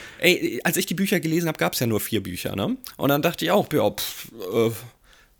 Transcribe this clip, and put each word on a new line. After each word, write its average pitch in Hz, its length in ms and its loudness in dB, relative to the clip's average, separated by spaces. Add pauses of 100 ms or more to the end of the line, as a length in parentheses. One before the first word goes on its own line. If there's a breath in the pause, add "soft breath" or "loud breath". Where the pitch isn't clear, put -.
(180)
ey, 170 460 2
als 170 120 0
ich - 100 0
die - 80 -4
Bücher 185 260 2
gelesen 160 280 0
hab, 156 100 -2
gab's - 220 0
ja 123 60 2
nur 110 140 2
vier 104 220 -2
Bücher, 90 320 -6
ne? 131 220 -2 (200 loud breath)
Und - 120 2
dann 143 140 4
dachte 165 240 0
ich 165 40 2
auch, 180 220 2
ja, 107 180 4
pff, - 400 -8 (220)
äh, 113 180 4 (680 soft breath)